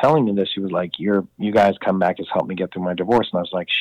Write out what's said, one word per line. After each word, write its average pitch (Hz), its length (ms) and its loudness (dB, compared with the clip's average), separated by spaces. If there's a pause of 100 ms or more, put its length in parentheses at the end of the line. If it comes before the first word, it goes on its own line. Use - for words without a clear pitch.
telling 143 260 4
me 104 80 0
this, 98 200 0
she 98 60 -6
was 98 100 -4
like, 90 280 -4
"You're, 98 280 0 (120)
you 104 140 -2
guys' 101 220 4 (100)
comeback 92 340 2
has 90 140 -8
helped - 160 0
me 95 60 -6
get 90 180 -4
through 92 120 -6
my 90 100 -2
divorce." 107 380 2
And 90 60 0
I 87 40 0
was 85 100 -8
like, 90 160 -4 (120)